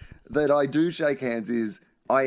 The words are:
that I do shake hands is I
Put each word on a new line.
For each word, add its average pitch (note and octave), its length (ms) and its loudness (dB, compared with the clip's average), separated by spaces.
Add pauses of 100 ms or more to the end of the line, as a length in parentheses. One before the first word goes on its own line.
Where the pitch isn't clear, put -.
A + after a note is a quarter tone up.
(300)
that C#3+ 200 2
I C#3+ 160 4
do D3+ 260 0
shake D3 280 -2
hands A#2 300 -4
is A2+ 320 -4 (280)
I C3+ 180 2